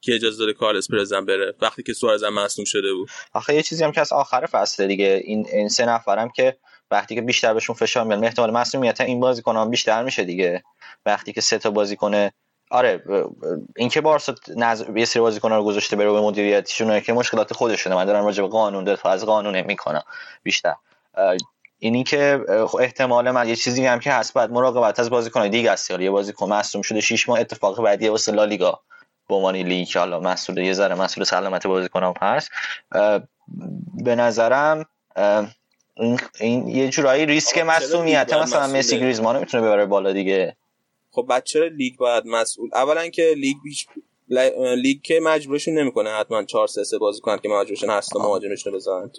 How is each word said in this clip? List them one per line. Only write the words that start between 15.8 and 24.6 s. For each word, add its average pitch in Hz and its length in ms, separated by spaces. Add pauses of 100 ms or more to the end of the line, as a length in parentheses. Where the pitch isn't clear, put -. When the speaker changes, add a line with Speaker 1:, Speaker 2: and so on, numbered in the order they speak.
Speaker 2:
بره 104 160
به 104 80
مدیریتشون 104 800
که 117 120
مشکلات 117 400
خودشونه، 101 440
من 92 80
دارم 101 200
راجع 101 180
به 95 60
قانون، 101 360
دفاع 95 280
از 95 120
قانون 104 380
می‌کنم 82 400 (400)
بیشتر. - 320 (400)
اه، 92 220 (420)
اینی 120 260
که، 143 440
اه، 107 180
خب 151 120
احتمال 123 520
من 120 180
یه 117 80
چیزی 127 300
هم 120 140
که 143 120
هست، 117 220
باید 117 160
مراقبت 120 500